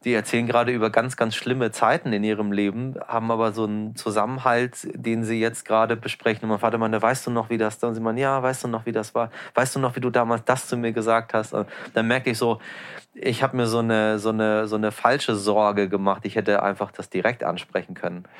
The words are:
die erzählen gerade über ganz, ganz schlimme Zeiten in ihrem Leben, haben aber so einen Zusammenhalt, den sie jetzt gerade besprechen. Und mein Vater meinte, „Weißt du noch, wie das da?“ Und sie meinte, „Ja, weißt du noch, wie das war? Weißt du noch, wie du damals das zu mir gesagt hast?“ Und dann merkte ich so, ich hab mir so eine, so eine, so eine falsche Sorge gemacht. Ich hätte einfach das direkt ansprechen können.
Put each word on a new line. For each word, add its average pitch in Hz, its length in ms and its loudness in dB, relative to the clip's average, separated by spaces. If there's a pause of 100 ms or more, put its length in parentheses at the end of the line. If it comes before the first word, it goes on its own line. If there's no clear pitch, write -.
die 120 120 2
erzählen 117 320 0
gerade 120 260 2
über 110 160 0
ganz, 117 300 0
ganz 113 160 0
schlimme 123 380 -2
Zeiten 123 420 2
in 104 100 0
ihrem 104 280 0
Leben, 107 420 -2 (120)
haben 113 240 -2
aber 113 220 2
so 110 120 -2
einen 107 320 -4
Zusammenhalt, 120 960 0
den 117 300 -2
sie 113 140 -2
jetzt 113 280 -2
gerade 110 280 4
besprechen. 113 500 -2
Und 110 40 -2
mein 107 100 2
Vater 113 200 0
meinte, 113 240 0
„Weißt 120 240 2
du 123 40 -4
noch, 117 200 -2
wie 117 80 -2
das 110 200 -2
da?“ 123 100 -2
Und 113 80 -2
sie 113 40 -6
meinte, 113 220 -2
„Ja, 135 200 0
weißt 127 220 -2
du 127 40 -2
noch, 113 180 -4
wie 120 60 -4
das 110 220 -4
war? 117 140 0 (240)
Weißt 131 240 2
du - 20 -2
noch, 131 180 0
wie 127 40 -6
du 123 80 0
damals 117 380 2
das 127 220 2
zu 123 100 -2
mir 117 140 -2
gesagt 113 420 0
hast?“ 110 180 -2
Und 104 160 -2 (240)
dann 113 140 0
merkte 123 240 0
ich 113 80 -2
so, 117 220 2 (520)
ich - 300 -2
hab 131 100 0
mir 123 140 2
so 113 140 2
eine, 110 380 4
so 107 120 0
eine, 110 380 2
so 107 80 -2
eine 107 140 2
falsche 127 440 2
Sorge 101 560 4
gemacht. 98 340 0
Ich 101 100 -4
hätte 104 280 4
einfach 98 300 -2
das - 180 -12
direkt 107 340 -2
ansprechen 90 480 -4
können. 87 320 -8 (160)